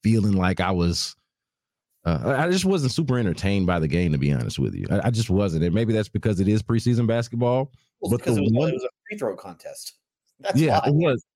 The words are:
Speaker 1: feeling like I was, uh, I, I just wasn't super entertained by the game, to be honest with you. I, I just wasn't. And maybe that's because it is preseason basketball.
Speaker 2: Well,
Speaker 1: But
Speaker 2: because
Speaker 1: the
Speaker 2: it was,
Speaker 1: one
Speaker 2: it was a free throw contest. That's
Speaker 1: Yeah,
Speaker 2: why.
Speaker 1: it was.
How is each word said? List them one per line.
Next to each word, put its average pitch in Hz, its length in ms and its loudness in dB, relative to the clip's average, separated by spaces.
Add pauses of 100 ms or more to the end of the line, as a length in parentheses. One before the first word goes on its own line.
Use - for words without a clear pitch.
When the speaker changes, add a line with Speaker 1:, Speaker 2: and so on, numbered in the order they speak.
Speaker 1:
feeling 107 320 4
like 92 260 2
I 90 100 0
was, 87 460 0 (880)
uh, 82 180 0
I, 135 220 0
I 175 60 0
just 185 160 0
wasn't 160 260 0
super 131 260 0
entertained 98 480 0
by 87 120 2
the 78 100 0
game, 85 240 0
to 71 60 0
be 69 140 2
honest 58 260 -2
with 55 160 -2
you. 50 160 -8
I, 98 160 0
I 123 40 0
just 113 200 -2
wasn't. 90 340 0
And 87 100 0
maybe 110 200 0
that's 107 160 -2
because 104 300 -2
it 95 80 2
is 107 140 2
preseason 117 440 0
basketball. 120 680 0 (280)
Speaker 2:
Well, 202 100 -4
Speaker 1:
But 120 80 2
Speaker 2:
because - 180 0
Speaker 1:
the 98 60 2
Speaker 2:
it - 20 0
was, 110 80 2
Speaker 1:
one 143 160 2
Speaker 2:
it 160 60 -2
was 381 100 -6
a - 40 -4 (200)
free 208 100 -12
throw 110 160 -4
contest. - 600 -18 (440)
That's 180 220 -2
Speaker 1:
Yeah, 156 200 2
Speaker 2:
why. - 80 -2
Speaker 1:
it 147 60 2
was. 151 300 0 (120)